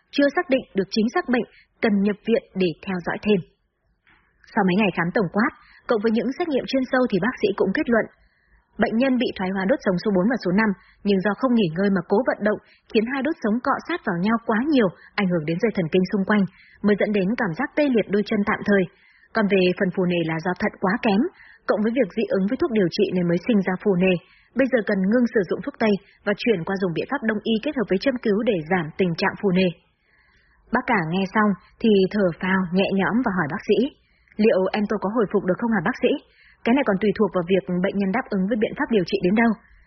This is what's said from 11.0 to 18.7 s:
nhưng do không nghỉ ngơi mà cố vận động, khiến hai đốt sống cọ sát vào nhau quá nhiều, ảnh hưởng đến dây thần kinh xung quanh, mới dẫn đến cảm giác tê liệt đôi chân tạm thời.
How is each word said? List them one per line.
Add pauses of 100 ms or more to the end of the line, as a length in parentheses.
nhưng
do
không
nghỉ
ngơi
mà
cố (100)
vận
động, (300)
khiến
hai
đốt
sống
cọ (120)
sát
vào
nhau (100)
quá (120)
nhiều, (340)
ảnh
hưởng
đến
dây
thần
kinh
xung
quanh, (420)
mới
dẫn
đến (100)
cảm
giác
tê (100)
liệt
đôi
chân
tạm
thời. (520)